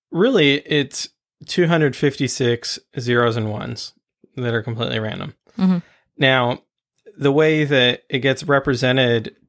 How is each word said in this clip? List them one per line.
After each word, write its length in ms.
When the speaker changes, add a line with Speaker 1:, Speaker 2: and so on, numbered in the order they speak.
Speaker 1:
really, 440
it's 420
two 200
hundred 300
fifty-six 840
zeros 360
and 140
ones 440
that 180
are 80
completely 380
random. 340
Speaker 2:
Mm-hmm. 200
Speaker 1:
Now, 440
the 140
way 320
that 440
it 120
gets 240
represented 880